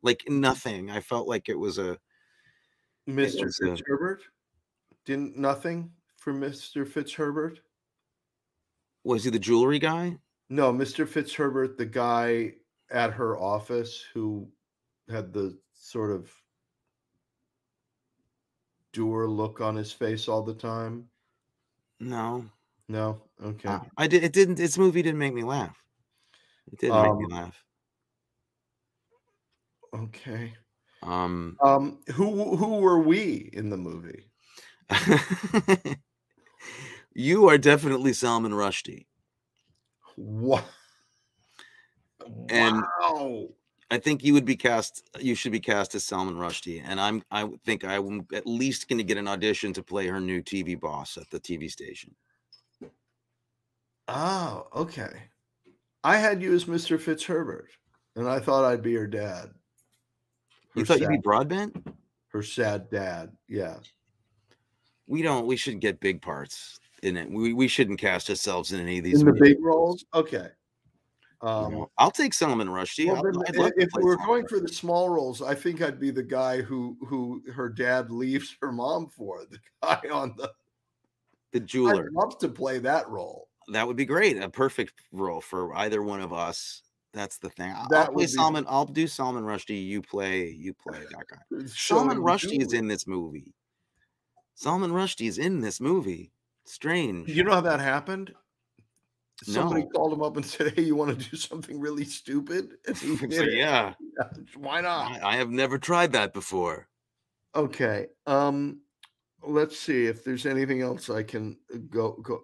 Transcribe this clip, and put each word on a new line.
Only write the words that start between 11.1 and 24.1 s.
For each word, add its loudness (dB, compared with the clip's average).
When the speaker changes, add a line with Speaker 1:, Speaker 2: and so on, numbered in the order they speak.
Speaker 2:
the -4
guy 0
at 0
her -2
office -4
who -8
had -10
the -6
sort -6
of -8
dour -2
look -4
on -2
his -6
face -4
all 0
the -8
time. -8
Speaker 1:
No. -8
Speaker 2:
No? -6
Okay. -6
Speaker 1:
Uh, -10
I 0
di-, 4